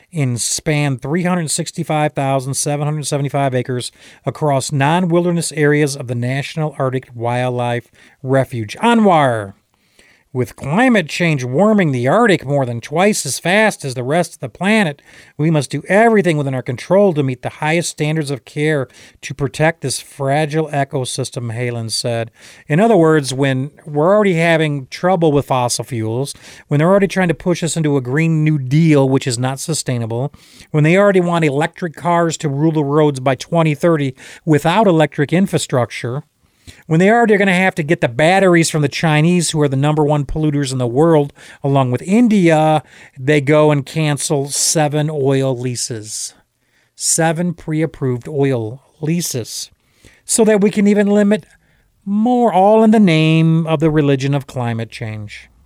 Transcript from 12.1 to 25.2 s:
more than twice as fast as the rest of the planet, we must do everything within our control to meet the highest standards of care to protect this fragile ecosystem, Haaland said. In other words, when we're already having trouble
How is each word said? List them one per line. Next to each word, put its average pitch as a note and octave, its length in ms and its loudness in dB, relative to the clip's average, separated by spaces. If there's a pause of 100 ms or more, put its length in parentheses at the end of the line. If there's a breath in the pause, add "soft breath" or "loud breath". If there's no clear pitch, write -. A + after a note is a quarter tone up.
more C#3 220 -2
than A#2 160 -8
twice F#3 420 -2
as C3 140 -8
fast G3+ 480 0
as B2+ 80 -8
the B2 100 -8
rest E3+ 300 -2
of - 60 -18
the C3 100 -10
planet, G3 500 -2 (380 loud breath)
we D#3 120 0
must D3 200 0
do C#3+ 180 -8
everything G3 480 4
within C#3 160 -4
our B2+ 100 -4
control F3+ 520 0
to D3 80 0
meet C3 180 -2
the B2+ 80 -8
highest D#3+ 400 -2
standards D3+ 420 -4
of C#3 140 -8
care D3+ 420 -2 (360 loud breath)
to - 100 -12
protect D3 480 -2
this - 180 -6
fragile D3 680 -2
ecosystem, C3 840 -6
Haaland A#2+ 360 -6
said. A#2 400 -6 (360 loud breath)
In D3+ 140 2
other A3+ 180 4
words, D#3 340 4
when C3+ 380 -2 (160)
we're D3+ 280 0
already G3+ 200 2
having D#3+ 540 0
trouble E3+ 440 0